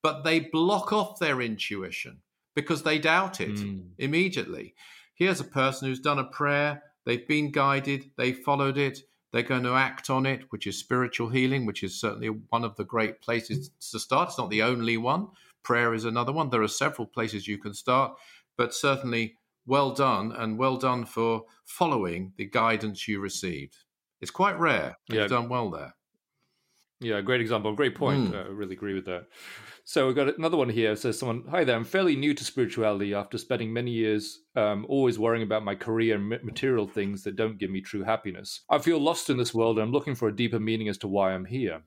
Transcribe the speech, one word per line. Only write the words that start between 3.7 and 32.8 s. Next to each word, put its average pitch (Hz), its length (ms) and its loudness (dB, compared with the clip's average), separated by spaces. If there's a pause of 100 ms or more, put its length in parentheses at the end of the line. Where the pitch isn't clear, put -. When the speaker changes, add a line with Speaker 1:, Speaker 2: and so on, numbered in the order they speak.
Speaker 1:
immediately. 147 760 -2 (400)
Here's 180 260 0
a 139 40 -6
person 131 420 0
who's 131 140 -2
done 143 180 2
a 131 60 -2
prayer, 147 580 0 (220)
they've 120 240 -2
been 151 240 2
guided, 139 640 0
they 127 160 0
followed 139 460 0
it, 135 220 0 (320)
they're 117 100 2
going 123 220 0
to 123 100 0
act 131 340 0
on 131 160 2
it, 131 240 -2
which - 180 -8
is 98 120 -6
spiritual 123 500 0
healing, 127 380 2
which 98 160 -4
is 95 180 -6
certainly 110 280 -2
one 110 360 -2
of 104 120 -6
the 101 80 -4
great 110 360 -2
places - 500 -4 (200)
to 113 80 -8
start. 160 320 0
It's - 80 -8
not 113 100 -4
the 107 140 2
only 117 340 2
one. 143 320 0 (340)
Prayer 117 300 4
is 113 140 -2
another 120 260 0
one. 156 160 0
There 117 140 2
are 104 60 2
several 139 380 -2
places 104 400 -4
you 104 120 -4
can 101 160 -10
start, 127 420 2 (400)
but 120 160 2
certainly 123 640 0 (320)
well 135 260 4
done, 113 400 2
and 110 240 -4
well 131 220 2
done 127 260 0
for 113 400 -2 (220)
following 95 720 0
the 104 80 -6
guidance 110 600 0
you 104 140 -2
received. 87 560 -8 (420)
It's - 120 -10
quite 185 280 0
rare. 113 380 2 (120)
You've 110 100 2
Speaker 2:
Yeah. 104 80 4
Speaker 1:
done 120 240 0
well 120 200 -2
there. 76 240 -10 (1080)
Speaker 2:
Yeah, 110 200 0
great 120 220 2
example, 107 320 0
great 135 200 2
point. 127 360 2
Speaker 1:
Mm. - 40 -4
Speaker 2:
Uh, 95 140 -8
I 98 40 -10
really 98 220 -8
agree 98 200 -6
with 95 100 -4
that. 90 240 -6 (560)
So 135 220 2
we've 127 100 2
got 143 200 2
another 165 200 0
one 123 140 4
here. 110 220 4
It 104 60 0
says 113 200 -2
someone, 120 320 -4
"Hi 160 140 2
there, 123 120 2
I'm 113 80 -2
fairly 180 320 2
new 143 160 2
to 143 120 -4
spirituality 107 680 0